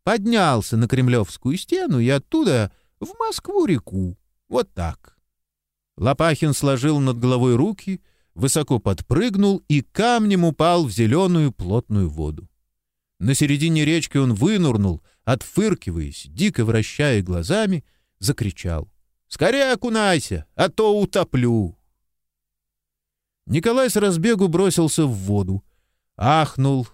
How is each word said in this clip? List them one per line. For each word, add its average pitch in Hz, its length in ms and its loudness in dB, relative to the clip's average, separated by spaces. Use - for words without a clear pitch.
поднялся 196 760 0
на 113 120 2
Кремлевскую 123 680 0
стену 302 440 -2
и 117 80 2
оттуда 139 640 0
в 381 180 -12
Москву-реку. 208 1000 -4
Вот 123 260 -4
так. - 420 -8
Лопахин 143 560 0
сложил 143 480 0
над 127 180 0
головой 123 380 2
руки, 190 460 -2
высоко 135 440 0
подпрыгнул 196 920 0
и 147 120 2
камнем 208 640 0
упал 165 400 2
в 117 60 -4
зеленую 147 640 2
плотную 98 580 -2
воду. 76 380 -8
На 127 160 0
середине 151 520 0
речки 156 320 0
он 127 160 2
вынурнул, 113 680 0
отфыркиваясь, 98 1040 -4
дико 120 380 -2
вращая 113 560 0
глазами, 135 640 -2
закричал: 95 720 -4
«Скорее 262 440 0
окунайся, 208 720 -2
а 185 140 0
то 208 320 2
утоплю!» 120 800 0
Николай 233 420 0
с 196 80 -2
разбегу 196 520 2
бросился 170 580 2
в 127 60 -2
воду, 98 520 -2
ахнул, 135 760 0